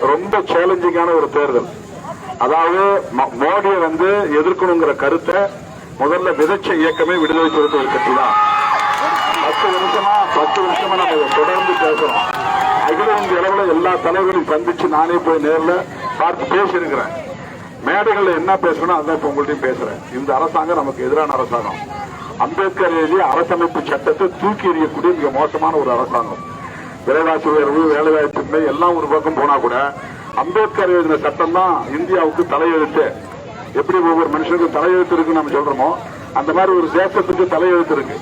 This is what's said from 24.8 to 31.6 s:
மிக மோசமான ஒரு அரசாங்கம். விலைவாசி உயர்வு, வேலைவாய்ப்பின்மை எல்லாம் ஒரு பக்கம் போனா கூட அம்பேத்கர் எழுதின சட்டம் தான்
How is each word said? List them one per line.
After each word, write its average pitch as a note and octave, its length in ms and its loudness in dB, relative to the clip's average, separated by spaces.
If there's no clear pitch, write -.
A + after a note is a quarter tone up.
மிக C3+ 200 -2
மோசமான D#3 440 0
ஒரு B2+ 140 0
அரசாங்கம். B2 440 -2
விலைவாசி D#3 460 2
உயர்வு, D3 280 4
வேலைவாய்ப்பின்மை D3 680 2
எல்லாம் E3+ 280 2
ஒரு D3+ 140 -2
பக்கம் D#3 260 0
போனா D3 260 2
கூட A#2+ 120 0
அம்பேத்கர் F#3 520 0
எழுதின D#3+ 300 2
சட்டம் E3+ 320 0
தான் F#3 180 2